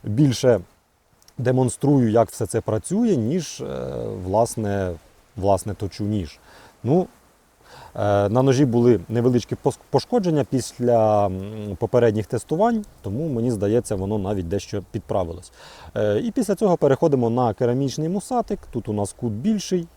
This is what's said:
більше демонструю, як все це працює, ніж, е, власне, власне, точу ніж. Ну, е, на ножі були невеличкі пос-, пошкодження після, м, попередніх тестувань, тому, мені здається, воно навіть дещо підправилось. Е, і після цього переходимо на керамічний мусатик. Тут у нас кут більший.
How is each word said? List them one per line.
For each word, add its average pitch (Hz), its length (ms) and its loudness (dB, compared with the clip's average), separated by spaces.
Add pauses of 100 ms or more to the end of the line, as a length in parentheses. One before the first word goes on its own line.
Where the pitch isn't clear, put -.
більше 117 580 2 (760)
демонструю, 127 760 2
як 113 180 4
все - 160 -6
це 110 160 -2
працює, 180 560 0
ніж, 131 440 -2
е, 131 320 -8 (300)
власне, 101 680 -2 (440)
власне, 98 380 0
точу 104 300 -8
ніж. 101 360 -4 (440)
Ну, 160 240 0 (880)
е, 101 340 2
на 120 120 2
ножі 135 240 4
були 120 340 4 (100)
невеличкі 120 540 0
пос-, - 160 -2 (100)
пошкодження 180 600 0
після, 113 760 2
м, 101 540 -6
попередніх 113 460 2
тестувань, 208 600 -2 (160)
тому, 156 280 -4
мені 120 220 0
здається, 107 440 0
воно 98 220 -2
навіть 95 300 -4
дещо 98 440 -6
підправилось. 90 600 -6 (440)
Е, 107 240 2
і 233 120 -2
після 208 240 -2
цього 180 220 2
переходимо 135 520 2
на 117 240 2
керамічний 131 560 -2
мусатик. 214 500 -4 (120)
Тут 110 180 -8
у 107 40 -2
нас 104 200 -2
кут 117 200 -4
більший. 180 640 -2